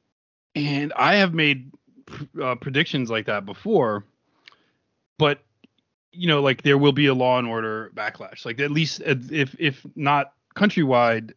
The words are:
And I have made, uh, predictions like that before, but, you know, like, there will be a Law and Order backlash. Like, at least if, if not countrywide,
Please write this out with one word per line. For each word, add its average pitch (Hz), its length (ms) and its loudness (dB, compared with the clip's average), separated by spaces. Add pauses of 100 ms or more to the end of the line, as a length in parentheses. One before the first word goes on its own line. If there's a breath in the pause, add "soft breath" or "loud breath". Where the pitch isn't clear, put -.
(560 soft breath)
And 147 380 -2
I 160 220 2
have 190 180 2
made, 143 380 0 (680)
uh, 127 140 -2
predictions 135 540 -4
like 110 160 -4
that 104 200 -4
before, 107 600 -2 (1120 soft breath)
but, 143 220 2 (760)
you 175 140 -4
know, 147 140 4
like, 135 220 2
there 143 140 6
will 143 160 6
be 143 140 2
a 135 60 4
Law 127 260 2
and 120 80 -2
Order 110 460 -6
backlash. 107 520 -10
Like, 117 160 -10
at 147 100 -2
least 156 340 -2
if, 139 540 -2
if 147 260 -4 (100)
not 143 380 0 (220)
countrywide, 120 800 2